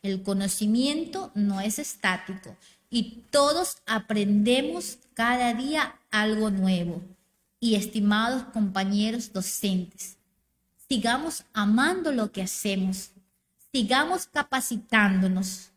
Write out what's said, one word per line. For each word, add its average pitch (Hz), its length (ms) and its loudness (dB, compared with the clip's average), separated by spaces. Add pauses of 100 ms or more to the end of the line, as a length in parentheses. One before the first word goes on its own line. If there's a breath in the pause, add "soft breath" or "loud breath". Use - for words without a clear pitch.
El 190 200 -4
conocimiento 226 1120 0
no 202 260 0
es 208 180 -2
estático 190 760 -6 (320 soft breath)
y - 420 -4
todos 294 540 2
aprendemos 220 1120 0 (140)
cada 240 400 0
día 269 440 -2 (140)
algo 214 400 2
nuevo. 185 520 0 (560)
Y 233 160 2
estimados 214 760 0
compañeros 208 800 0
docentes, - 840 -4 (680)
sigamos 262 640 -2
amando 277 600 2
lo 220 180 0
que 196 120 -6
hacemos, 190 680 -4 (640)
sigamos 277 540 0
capacitándonos 202 1500 0